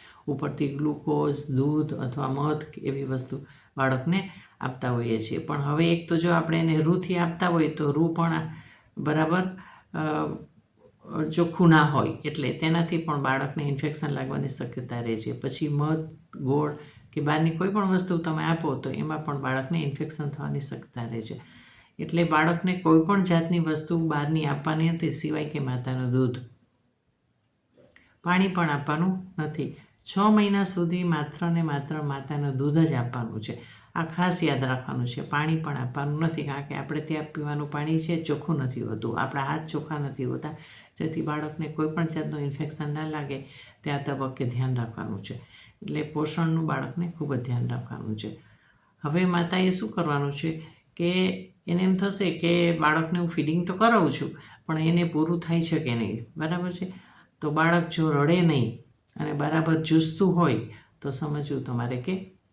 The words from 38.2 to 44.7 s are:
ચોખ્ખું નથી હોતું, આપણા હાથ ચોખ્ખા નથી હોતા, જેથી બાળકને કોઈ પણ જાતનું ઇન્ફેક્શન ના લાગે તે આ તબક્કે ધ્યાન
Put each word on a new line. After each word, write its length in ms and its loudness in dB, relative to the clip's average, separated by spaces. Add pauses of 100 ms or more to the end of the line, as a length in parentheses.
ચોખ્ખું 340 -2
નથી 240 -2
હોતું, 400 -4
આપણા 240 -2
હાથ 220 -4
ચોખ્ખા 320 -6
નથી 260 -4
હોતા, 320 -6 (400)
જેથી 260 -4
બાળકને 440 -4
કોઈ 220 -2
પણ 180 0
જાતનું 340 -4
ઇન્ફેક્શન 540 -4
ના 140 -4
લાગે 340 -6 (420)
તે 60 -4
આ 120 -2
તબક્કે 420 -4
ધ્યાન 320 0